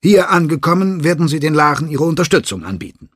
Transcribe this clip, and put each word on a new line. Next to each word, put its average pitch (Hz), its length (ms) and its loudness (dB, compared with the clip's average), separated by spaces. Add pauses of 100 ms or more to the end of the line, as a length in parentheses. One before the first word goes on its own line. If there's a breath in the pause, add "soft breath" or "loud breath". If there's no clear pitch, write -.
Hier 185 260 4
angekommen, 175 720 0
werden 165 240 0
sie 147 120 -2
den 151 160 -2
Laren 151 340 0
ihre 147 140 -2
Unterstützung 165 600 -2
anbieten. - 520 -12